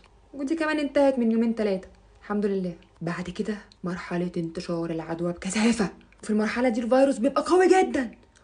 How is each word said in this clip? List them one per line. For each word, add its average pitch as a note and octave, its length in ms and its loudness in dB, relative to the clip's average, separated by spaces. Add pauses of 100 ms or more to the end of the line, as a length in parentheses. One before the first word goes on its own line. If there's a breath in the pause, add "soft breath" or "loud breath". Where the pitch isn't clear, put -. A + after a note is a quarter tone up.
(340)
ودي C#4+ 200 -4
كمان D#4 240 -2
انتهت C#4 400 2
من A3+ 140 2
يومين A3+ 220 2
تلاتة، G3+ 340 -2 (320)
الحمد G#3 260 -2
لله. F#3+ 280 -2 (280)
بعد E3+ 280 -6
كده G#3 280 -6 (260)
مرحلة F3 520 -4
انتشار E3+ 540 -4
العدوى E3 420 -4
بكثافة. G#3+ 580 0 (320)
في - 80 -6
المرحلة A3 380 0
دي A#3 120 0
الفيروس C4 380 4
بيبقى C4+ 240 0
قوي F4+ 260 6
جدًا C#4+ 420 2 (340 soft breath)